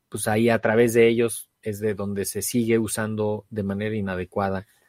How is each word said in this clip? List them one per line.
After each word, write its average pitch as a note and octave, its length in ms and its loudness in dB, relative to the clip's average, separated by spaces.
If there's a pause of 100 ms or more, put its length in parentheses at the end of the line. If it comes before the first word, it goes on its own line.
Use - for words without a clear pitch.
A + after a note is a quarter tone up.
pues, - 180 -6
ahí A2+ 220 4
a A2+ 100 2
través A2+ 340 4
de A#2 140 8
ellos A#2 420 0 (120)
es G#2 180 -6
de G#2+ 160 -2
donde G2 300 -4
se - 160 -6
sigue A2+ 360 0
usando G#2+ 720 -2
de G#2+ 140 -4
manera G2+ 320 -4
inadecuada F#2+ 720 -4 (220)